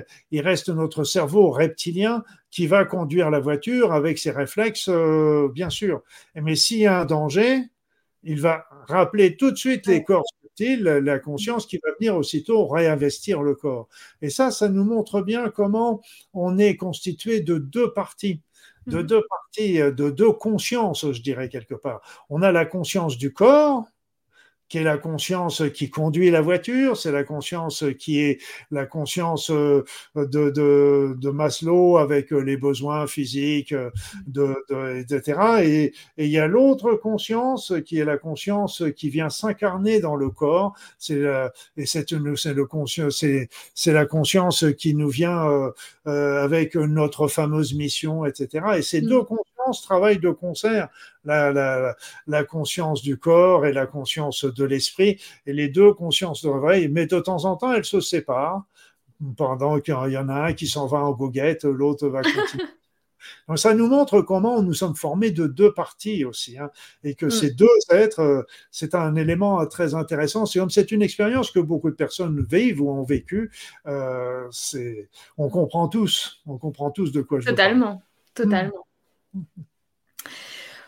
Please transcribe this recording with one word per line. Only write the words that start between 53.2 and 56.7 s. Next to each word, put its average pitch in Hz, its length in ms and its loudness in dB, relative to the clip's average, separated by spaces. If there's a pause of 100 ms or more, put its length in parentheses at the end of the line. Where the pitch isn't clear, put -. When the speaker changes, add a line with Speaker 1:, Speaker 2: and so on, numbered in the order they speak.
Speaker 1:
et 143 80 2
la 135 120 0
conscience 143 600 -6
de 131 180 -2
l'esprit, 185 560 0 (240)
et 139 80 -6
les 147 160 -2
deux 196 240 8
consciences 170 500 -2
de 156 60 -2
réveil, 151 400 2